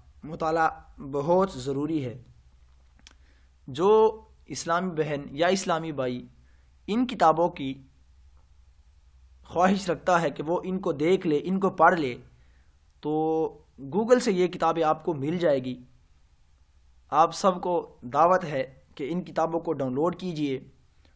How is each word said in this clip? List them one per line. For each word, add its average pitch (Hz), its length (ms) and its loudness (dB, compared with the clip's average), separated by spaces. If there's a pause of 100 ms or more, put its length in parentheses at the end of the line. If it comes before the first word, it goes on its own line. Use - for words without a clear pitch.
(260)
मुताला 160 420 0 (320)
बहुत 151 580 0
ज़रूरी 143 440 -4
है। 123 120 -8 (1500)
जो 147 220 2 (600)
इस्लामी 170 440 -2
बहन 151 400 -4
या 151 160 2
इस्लामी 170 440 -2
भाई 127 240 -4 (720)
इन 233 180 0
किताबों 170 460 4
की 139 200 -8 (1800)
ख्वाहिश 190 400 2
रखता 170 280 2
है 165 140 0
कि 151 120 -8
वो 165 200 -2
इनको 185 320 -2
देख 175 300 0
ले, 180 120 2
इनको 190 340 -2
पढ़ 170 280 4
ले, 131 140 -4
तो - 1500 -6 (280)
Google 226 320 2
से 233 100 0
ये 180 180 2
किताबें 165 360 0
आपको 156 300 0
मिल 147 240 -4
जाएगी। 135 380 0 (1300)
आप 160 220 6
सबको 180 720 -2
दावत 170 380 4
है 143 180 -4 (340)
कि 147 80 -8
इन 165 180 -4
किताबों 160 380 -2
को 170 120 -4
डाउनलोड 139 440 -2
कीजिए 151 440 -6 (540)